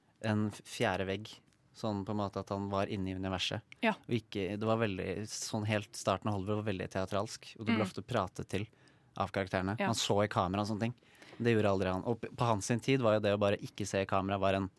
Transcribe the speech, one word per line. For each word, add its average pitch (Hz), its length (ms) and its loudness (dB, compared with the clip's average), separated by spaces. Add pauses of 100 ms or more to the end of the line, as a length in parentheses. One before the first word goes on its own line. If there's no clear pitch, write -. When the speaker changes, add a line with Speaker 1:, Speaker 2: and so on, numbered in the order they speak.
(240)
Speaker 1:
en 107 260 2
f-, - 160 -10
fjerde 95 420 0
vegg. 98 220 -4 (480)
Sånn 101 300 -2
på 107 80 -4
en 104 80 0
måte 98 180 -2
at - 80 -10
han 101 220 -4
var 98 160 2
inne 95 240 -4
i 92 80 -6
universet. 95 420 -2 (220)
Speaker 2:
Ja. 220 100 2 (160)
Speaker 1:
Og 120 60 0
ikke, 101 440 -2
det 110 60 -4
var 110 140 4
veldig, 95 500 -2
sånn - 380 -4
helt 107 280 0
starten 107 360 0
av 104 80 0
Hollywood 104 260 -2
var 104 80 -2
veldig 92 160 -4
teatralsk, 98 680 -4
og 110 80 -6
du 226 80 2
ble 220 80 2
Speaker 2:
Mm. 202 80 0
Speaker 1:
ofte - 120 -8
pratet - 460 -2
til 98 180 -2 (520)
av 95 140 0
karakterene. 98 460 0
Speaker 2:
Ja. 196 100 0
Speaker 1:
Man 113 60 2
så 104 300 2
i 104 40 0
kamera 98 340 2
og 101 60 0
sånne 107 120 -2
ting. 117 140 -2 (440)
Det 120 140 4
gjorde 107 160 6
aldri 95 240 2
han. 92 140 -2
Og 120 160 -2
p-, - 60 -10
på - 180 -2
hans 110 180 2
sin 120 160 0
tid 135 220 2
var 107 120 6
jo 107 60 4
det 104 140 4
å 104 40 0
bare 104 200 4
ikke - 280 -6
se 98 140 0
i 98 60 0
kamera 98 340 0
var 95 140 4
en 98 240 0